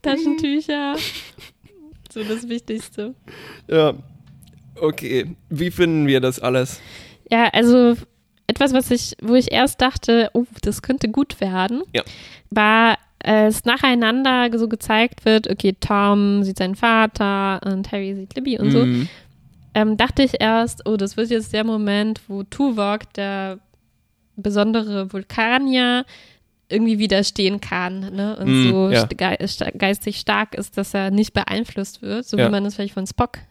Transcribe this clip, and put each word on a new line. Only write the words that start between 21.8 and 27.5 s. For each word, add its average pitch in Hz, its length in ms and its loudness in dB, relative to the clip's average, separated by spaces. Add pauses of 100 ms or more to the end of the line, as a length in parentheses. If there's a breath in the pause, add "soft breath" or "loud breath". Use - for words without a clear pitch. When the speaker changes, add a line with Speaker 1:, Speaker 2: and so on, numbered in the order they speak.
Speaker 1:
wo 196 160 -8
Tuvok, 214 720 -2
der 196 440 -6 (760)
besondere 208 760 -2
Vulkanier, 247 920 0 (640 loud breath)
irgendwie 220 300 2
widerstehen 202 600 0